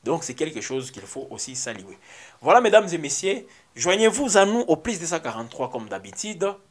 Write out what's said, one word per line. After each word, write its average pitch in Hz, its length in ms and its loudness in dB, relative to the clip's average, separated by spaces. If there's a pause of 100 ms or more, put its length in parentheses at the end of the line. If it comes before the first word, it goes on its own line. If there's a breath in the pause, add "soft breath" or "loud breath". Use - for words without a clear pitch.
Donc, 156 220 -2
c'est 127 100 -10
quelque 156 260 -4
chose 131 300 -6
qu'il - 120 -18
faut - 280 -12
aussi 123 260 -10
saluer. 98 420 -10 (420 loud breath)
Voilà, 185 200 8
mesdames 214 320 6
et 175 60 -2
messieurs, 165 480 -4 (280 soft breath)
joignez-vous 214 640 2
à 196 80 8
nous 220 160 2
au 160 160 2
plus 208 240 -6
deux 170 60 -8
cent 165 140 -4
quarante-trois 117 500 -6
comme 113 180 -10
d'habitude. 101 580 -8 (240)